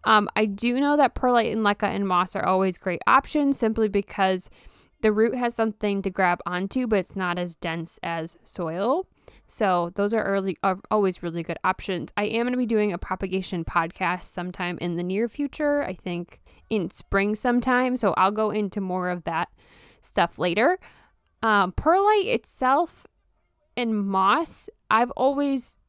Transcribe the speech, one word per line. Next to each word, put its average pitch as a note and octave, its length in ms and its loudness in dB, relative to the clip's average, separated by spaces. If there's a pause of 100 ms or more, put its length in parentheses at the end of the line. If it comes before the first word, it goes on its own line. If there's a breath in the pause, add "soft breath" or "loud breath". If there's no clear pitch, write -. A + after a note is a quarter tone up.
Um, G#3+ 300 4
I A3 100 2
do A#3 340 0
know C#4+ 180 2
that C#4 180 4
perlite B3 360 2
and A3 140 0
leca G3+ 220 2
and G3 200 -2
moss F3+ 280 0
are - 100 -2
always F#3+ 320 2
great F3+ 300 -4
options C#4 500 2
simply A3 300 0
because G3 600 0 (520 soft breath)
the A3 100 4
root A3 240 2
has B3 180 -2
something G#3 480 -2
to F#3+ 80 -2
grab F3+ 360 0
onto, F#3+ 420 -2
but G#3+ 120 4
it's - 160 -6
not F3+ 220 -2
as F3 180 -6
dense E3 480 -6
as E3+ 420 -6
soil. G3+ 600 -2 (400 soft breath)
So F3+ 480 0
those G3+ 180 0
are A3+ 100 0
early, G3 400 -2
are G3 160 0 (100)
always G3+ 320 0
really E3+ 220 -6
good E3 200 -6
options. F#3 520 -4
I G#3 100 -2
am A#3 200 -2
gonna B3 120 -2
be B3+ 80 0
doing G#3 280 0
a F3 40 -6
propagation F#3 680 -6
podcast F3 580 -2
sometime F3 560 -6
in F3 160 -4
the F3 80 -4
near G3 240 -2
future, C#4+ 560 -2
I - 100 -6
think F3 460 -8 (300 soft breath)
in G3 200 0
spring G3+ 460 -2
sometime. B3 640 2
So G3+ 180 2
I'll F#3+ 160 2
go G#3+ 180 0
into G#3 300 -2
more F#3 300 -2
of F3+ 160 -6
that E3 240 -4 (520 soft breath)
stuff - 380 0
later. G#3 400 2 (640 loud breath)
Um, G3+ 320 2
perlite G4 540 4
itself C4 760 0 (720)
and A3 320 0
moss, G3 600 0 (200)
I've A#3+ 220 4
always C#4 680 0 (120)